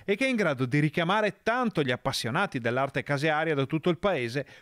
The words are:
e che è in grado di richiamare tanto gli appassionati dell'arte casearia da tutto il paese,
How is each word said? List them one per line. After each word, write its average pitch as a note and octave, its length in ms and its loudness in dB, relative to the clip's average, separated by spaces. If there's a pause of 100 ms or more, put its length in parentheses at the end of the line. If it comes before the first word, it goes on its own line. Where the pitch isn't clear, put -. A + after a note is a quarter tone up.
e G3+ 120 0
che C4+ 100 0
è - 20 2
in B3+ 60 0
grado D3 320 0
di D3 140 2
richiamare F3+ 640 0
tanto A3+ 380 0
gli B2 100 0
appassionati C3+ 640 -2
dell'arte B2+ 460 -2
casearia D3+ 500 0
da C3+ 120 2
tutto D#3 220 -2
il E3+ 100 2
paese, C3+ 480 0 (160)